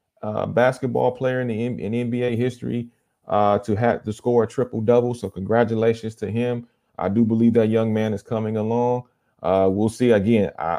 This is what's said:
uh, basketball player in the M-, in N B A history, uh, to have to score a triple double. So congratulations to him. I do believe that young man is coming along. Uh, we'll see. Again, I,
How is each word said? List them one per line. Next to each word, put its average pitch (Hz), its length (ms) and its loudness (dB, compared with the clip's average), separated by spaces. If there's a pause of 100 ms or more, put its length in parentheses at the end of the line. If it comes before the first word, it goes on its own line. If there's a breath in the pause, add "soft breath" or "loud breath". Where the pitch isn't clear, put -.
(220)
uh, 107 240 -4
basketball 123 680 0
player 127 280 -4
in 123 80 -4
the 113 180 -4
M-, 120 120 -6
in 101 140 -6
N 120 160 -2
B 120 140 -4
A 120 140 -2
history, 123 520 -4 (380 soft breath)
uh, 101 320 2
to 107 160 -4
have 113 300 0
to 107 80 -4
score 120 320 0
a - 20 -2
triple 120 340 -4
double. 120 320 2
So 107 160 -8
congratulations 113 880 0
to 101 140 -8
him. 120 360 -4 (320)
I 90 120 -2
do 113 140 2
believe 113 300 4
that 113 140 4
young 113 240 0
man 110 220 0
is 98 80 -6
coming 110 340 -4
along. 120 480 -2 (380)
Uh, 95 300 2
we'll 107 160 0
see. 120 220 2
Again, 104 480 2
I, 82 200 -4